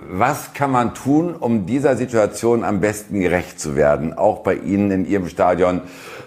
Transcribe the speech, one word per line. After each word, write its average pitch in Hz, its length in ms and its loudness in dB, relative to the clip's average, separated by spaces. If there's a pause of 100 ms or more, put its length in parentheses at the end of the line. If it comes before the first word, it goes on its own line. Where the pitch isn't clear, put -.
was 117 440 -2
kann 139 160 -2
man 120 240 2
tun, 156 400 0
um 117 320 0
dieser 131 300 2
Situation 113 680 0
am 98 160 0
besten 104 400 -2
gerecht 87 360 0
zu 73 200 -6
werden? 73 340 2
Auch 104 280 0
bei - 160 0
Ihnen 101 360 0
in 92 140 0
Ihrem 87 240 -2
Stadion, 90 500 2 (480)